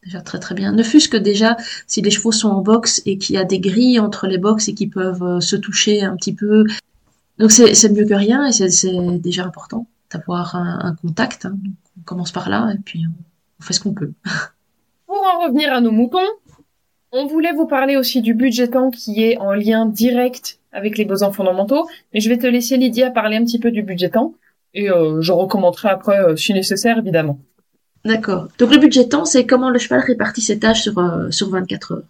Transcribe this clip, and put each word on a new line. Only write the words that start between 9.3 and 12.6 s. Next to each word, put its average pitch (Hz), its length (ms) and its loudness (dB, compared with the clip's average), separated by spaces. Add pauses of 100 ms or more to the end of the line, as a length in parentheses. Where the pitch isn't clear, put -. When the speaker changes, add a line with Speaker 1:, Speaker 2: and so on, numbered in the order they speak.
Speaker 1:
important - 400 -10 (260)
d'avoir 175 440 -6
un, 175 260 -4
un 175 140 -4
contact, - 500 -6
hein. 196 180 -8
Donc, 190 100 -8 (260)
on 170 40 -20
commence 180 280 -8
par 180 180 -8
là, 214 240 -2